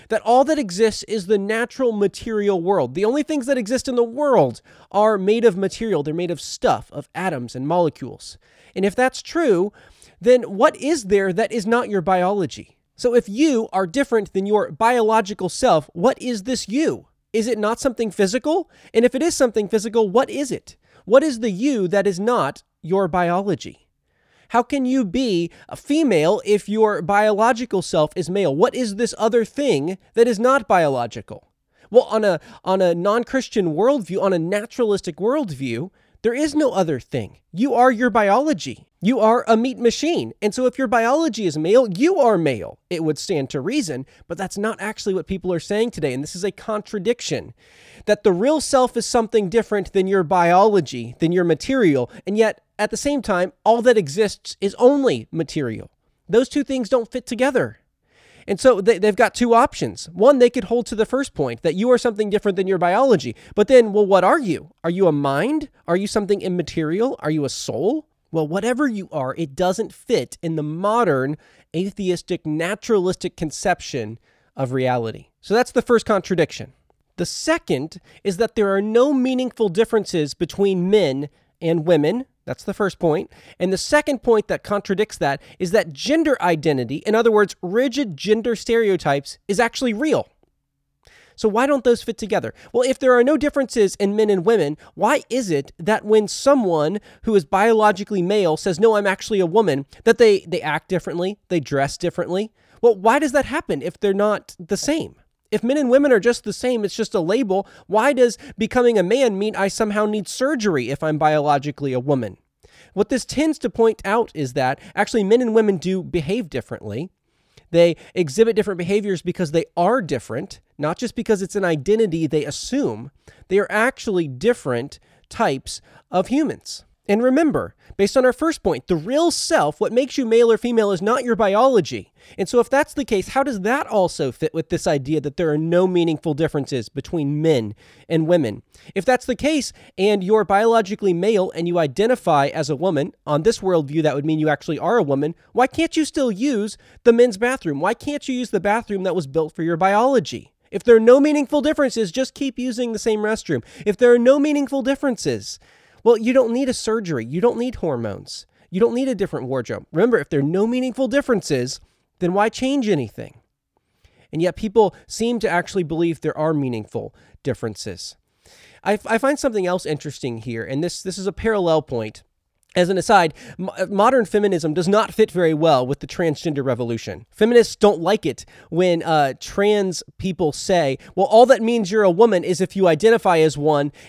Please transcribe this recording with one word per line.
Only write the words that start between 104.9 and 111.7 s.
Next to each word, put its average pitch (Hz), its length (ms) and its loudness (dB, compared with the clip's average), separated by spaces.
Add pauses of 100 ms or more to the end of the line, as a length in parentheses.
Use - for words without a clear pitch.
If 214 120 -2
men 262 140 0
and 262 140 2
women 285 200 6
are 220 80 6
just 233 240 0
the 208 80 -8
same, 247 320 -4
it's 190 120 -4
just - 180 -4
a 202 80 0
label, 190 460 -2 (180)
why 220 280 2
does 240 260 2 (180)
becoming 240 400 2
a 185 60 4
man 220 340 2
mean 208 180 -2
I 196 120 -2
somehow 214 400 -2
need 214 200 -4
surgery 208 640 -2
if 139 140 -6
I'm 156 160 -2
biologically 143 720 0